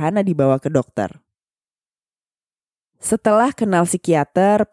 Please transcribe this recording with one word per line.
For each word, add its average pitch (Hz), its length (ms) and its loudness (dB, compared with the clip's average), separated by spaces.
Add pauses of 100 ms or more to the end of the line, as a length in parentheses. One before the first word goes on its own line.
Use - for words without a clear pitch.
Hana 196 240 -2
dibawa 139 320 0
ke 147 160 -6
dokter. 113 480 -4 (1800)
Setelah 220 560 0
kenal 185 320 0
psikiater, 185 880 0